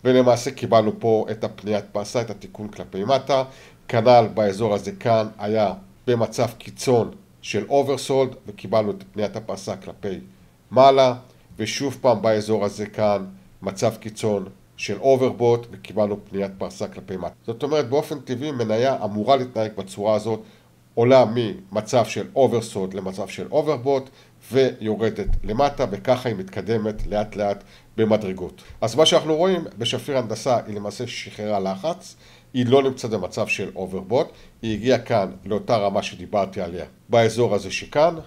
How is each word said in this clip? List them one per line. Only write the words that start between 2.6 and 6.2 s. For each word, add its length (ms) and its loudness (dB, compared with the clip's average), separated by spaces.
כלפי 360 -8
מטה. 400 2
כנ"ל 460 6
באזור 400 0
הזה 180 -4
כאן 360 0
היה 360 0
במצב 400 0